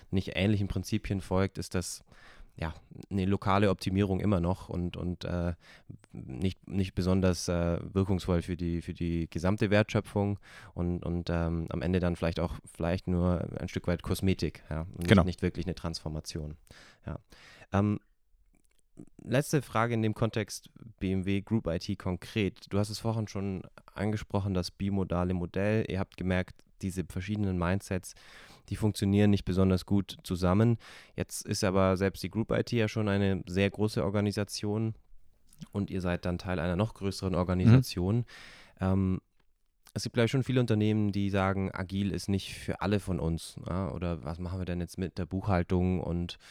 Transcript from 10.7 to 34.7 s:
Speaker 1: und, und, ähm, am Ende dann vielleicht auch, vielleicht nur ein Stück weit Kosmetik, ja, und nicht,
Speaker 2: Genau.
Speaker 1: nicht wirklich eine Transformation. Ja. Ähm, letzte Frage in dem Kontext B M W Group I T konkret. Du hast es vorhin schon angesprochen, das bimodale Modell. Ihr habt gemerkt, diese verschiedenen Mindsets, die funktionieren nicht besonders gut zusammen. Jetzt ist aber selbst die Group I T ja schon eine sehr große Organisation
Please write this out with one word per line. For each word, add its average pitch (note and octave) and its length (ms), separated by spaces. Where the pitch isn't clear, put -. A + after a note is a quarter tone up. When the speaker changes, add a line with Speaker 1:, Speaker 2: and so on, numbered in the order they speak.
Speaker 1:
und, F2 320
und, F2 240
ähm, E2 400
am - 140
Ende F2+ 160
dann F2 160
vielleicht E2 240
auch, E2+ 160
vielleicht E2+ 420
nur F2+ 400
ein - 80
Stück - 180
weit F2 160
Kosmetik, F#2 720
ja, D#2 100
und F#2 160
nicht, F2 120
Speaker 2:
Genau. F#2+ 140
Speaker 1:
nicht F2+ 200
wirklich F2 240
eine F2 80
Transformation. D#2 800
Ja. D2 140
Ähm, G2+ 280
letzte C#3 380
Frage A#2 320
in A2+ 80
dem A2 140
Kontext - 560
B F#2+ 120
M F#2+ 160
W G2 140
Group G#2+ 260
I E2+ 100
T F#2+ 180
konkret. - 760
Du G2 80
hast G#2 100
es G#2+ 80
vorhin A2+ 300
schon G2 340
angesprochen, G2+ 640
das F2+ 160
bimodale F2+ 640
Modell. F#2+ 520
Ihr F#2 120
habt - 180
gemerkt, F2+ 460
diese F#2 240
verschiedenen F#2+ 520
Mindsets, F2+ 560
die G2+ 60
funktionieren G#2 560
nicht G2+ 140
besonders F#2 400
gut G2 380
zusammen. F#2+ 540
Jetzt - 300
ist - 180
aber F#2+ 340
selbst F#2+ 240
die F#2 80
Group A2+ 220
I A2+ 120
T A#2+ 140
ja A2 100
schon G#2+ 200
eine G2 400
sehr G2 220
große G#2 340
Organisation G#2 920